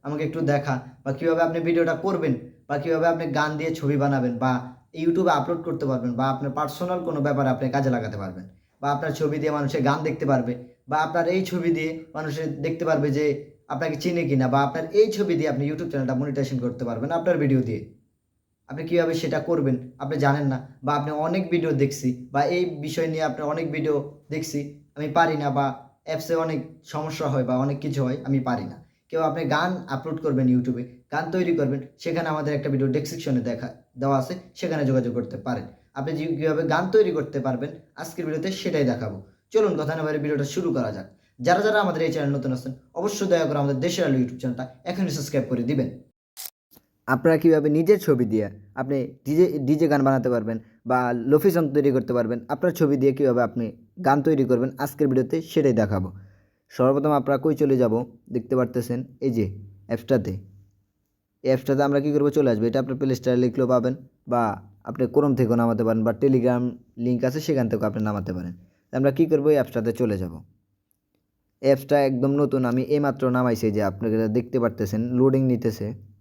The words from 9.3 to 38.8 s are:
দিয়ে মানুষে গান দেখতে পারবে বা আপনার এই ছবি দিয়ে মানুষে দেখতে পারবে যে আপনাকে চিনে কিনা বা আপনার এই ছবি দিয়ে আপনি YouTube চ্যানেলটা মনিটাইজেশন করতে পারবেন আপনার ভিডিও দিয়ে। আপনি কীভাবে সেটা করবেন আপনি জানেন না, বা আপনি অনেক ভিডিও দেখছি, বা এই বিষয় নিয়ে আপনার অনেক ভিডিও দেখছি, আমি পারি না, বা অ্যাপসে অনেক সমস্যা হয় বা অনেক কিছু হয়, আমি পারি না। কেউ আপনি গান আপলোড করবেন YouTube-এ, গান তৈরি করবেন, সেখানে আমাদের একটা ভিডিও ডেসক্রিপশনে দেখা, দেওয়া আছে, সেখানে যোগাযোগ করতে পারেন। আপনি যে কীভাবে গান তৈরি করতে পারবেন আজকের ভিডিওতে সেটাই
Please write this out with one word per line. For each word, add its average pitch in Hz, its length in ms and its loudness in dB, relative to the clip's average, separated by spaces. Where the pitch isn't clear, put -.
দিয়ে 151 140 -2
মানুষে 143 280 -2
গান 139 240 2
দেখতে 151 220 -2
পারবে 123 260 0
বা 147 80 -2
আপনার 160 320 0
এই 185 160 0
ছবি 170 260 -2
দিয়ে 160 200 0
মানুষে 156 320 -6
দেখতে 160 380 -4
পারবে 143 260 2
যে 147 140 0
আপনাকে 147 280 -4
চিনে 170 280 -2
কিনা 135 240 2
বা 135 140 2
আপনার 160 300 -2
এই 214 200 6
ছবি 185 220 0
দিয়ে 156 140 0
আপনি 135 220 -2
YouTube 165 200 -6
চ্যানেলটা 127 240 -2
মনিটাইজেশন 135 440 -2
করতে 120 260 -4
পারবেন 117 280 -4
আপনার 170 260 2
ভিডিও 135 240 4
দিয়ে। 110 180 -4
আপনি 151 180 -10
কীভাবে 165 340 2
সেটা 156 160 -2
করবেন 139 280 2
আপনি 143 220 -4
জানেন 143 280 2
না, 127 60 -2
বা 143 140 0
আপনি 143 120 -4
অনেক 180 160 0
ভিডিও 160 200 0
দেখছি, 139 260 0
বা - 80 0
এই 180 60 2
বিষয় 160 280 -2
নিয়ে 160 160 -2
আপনার 147 240 -6
অনেক 165 140 -2
ভিডিও 147 200 0
দেখছি, 156 260 -4
আমি 147 120 -6
পারি 165 240 4
না, 143 140 0
বা 139 100 2
অ্যাপসে 160 280 -4
অনেক 156 160 -2
সমস্যা 151 400 -6
হয় 131 160 0
বা 127 60 0
অনেক 143 200 -2
কিছু 139 220 -2
হয়, 135 120 -2
আমি 139 100 2
পারি 113 220 -2
না। - 60 -16
কেউ 160 180 -2
আপনি 160 140 -2
গান 175 160 0
আপলোড 147 300 -6
করবেন 131 300 2
YouTube-এ, 123 300 0
গান 156 120 -2
তৈরি 180 240 2
করবেন, 135 220 0
সেখানে 160 260 -2
আমাদের 151 260 -2
একটা 143 200 -2
ভিডিও 135 200 2
ডেসক্রিপশনে 143 560 -2
দেখা, 120 180 -6
দেওয়া 139 220 0
আছে, 180 120 -6
সেখানে 156 360 -4
যোগাযোগ 120 280 0
করতে - 180 -6
পারেন। 113 200 -4
আপনি 143 200 -6
যে 156 60 -4
কীভাবে 156 240 0
গান 170 120 0
তৈরি 208 240 6
করতে 139 280 -4
পারবেন 127 240 -4
আজকের 165 300 -10
ভিডিওতে 160 220 -4
সেটাই 147 300 0